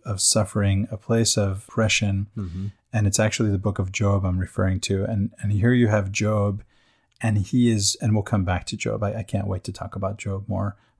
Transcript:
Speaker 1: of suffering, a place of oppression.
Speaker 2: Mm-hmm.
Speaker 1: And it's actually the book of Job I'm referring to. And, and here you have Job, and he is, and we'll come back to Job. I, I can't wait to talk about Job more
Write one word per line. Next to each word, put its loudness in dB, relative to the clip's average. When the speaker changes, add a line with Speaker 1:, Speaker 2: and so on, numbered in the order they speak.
Speaker 1:
of -6
suffering, 2
a -6
place 0
of -2
oppression. 0
Speaker 2:
Mm-hmm. -6
Speaker 1:
And 2
it's 2
actually 2
the 2
book -2
of -4
Job 2
I'm 0
referring 0
to. 0
And, -2
and -2
here 4
you 4
have 2
Job, 0
and 2
he 2
is, 2
and 2
we'll 2
come 0
back -2
to -8
Job. -4
I, -4
I -6
can't -4
wait -4
to -8
talk -12
about -6
Job -6
more -4